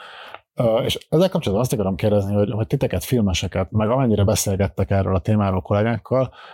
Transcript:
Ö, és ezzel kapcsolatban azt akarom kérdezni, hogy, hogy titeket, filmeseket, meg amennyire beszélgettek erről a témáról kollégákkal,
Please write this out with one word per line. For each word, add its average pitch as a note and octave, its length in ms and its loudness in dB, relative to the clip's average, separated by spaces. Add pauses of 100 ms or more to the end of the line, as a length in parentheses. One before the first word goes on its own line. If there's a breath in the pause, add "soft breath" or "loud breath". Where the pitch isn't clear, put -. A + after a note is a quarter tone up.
(560 loud breath)
Ö, A#2 260 2
és - 280 -4
ezzel F3 200 4
kapcsolatban G#2+ 300 -2
azt B2+ 140 0
akarom G2 220 -2
kérdezni, G#2 380 2
hogy, G#2 180 2
hogy A2 160 -4
titeket, B2+ 360 -2
filmeseket, G2 680 0
meg G#2+ 180 0
amennyire A#2 340 2
beszélgettek G2 680 0
erről F#2+ 240 0
a F2+ 40 2
témáról G2 420 0
kollégákkal, A#2 720 0 (200 loud breath)